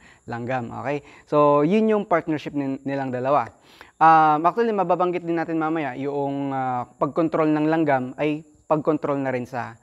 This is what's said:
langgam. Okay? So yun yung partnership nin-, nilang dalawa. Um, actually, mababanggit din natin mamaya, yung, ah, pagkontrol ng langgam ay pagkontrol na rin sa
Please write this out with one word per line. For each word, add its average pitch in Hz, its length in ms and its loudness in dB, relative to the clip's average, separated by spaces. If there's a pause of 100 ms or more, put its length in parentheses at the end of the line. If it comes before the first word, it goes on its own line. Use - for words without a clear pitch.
(260)
langgam. 120 560 -6
Okay? 139 240 -6 (240)
So 147 380 6
yun 220 180 2
yung 214 220 0
partnership 156 500 -2
nin-, 135 240 -6
nilang 135 320 -6
dalawa. 127 400 -2 (460)
Um, 160 480 6
actually, 226 240 0
mababanggit 180 560 0
din 170 100 -2
natin 165 240 -4
mamaya, 156 380 -2
yung, 139 500 -4
ah, 131 480 -4
pagkontrol 160 480 0
ng 151 240 2
langgam 139 480 0
ay 151 240 -2 (240)
pagkontrol 151 560 0
na 135 80 -4
rin 123 160 -4
sa 113 380 -10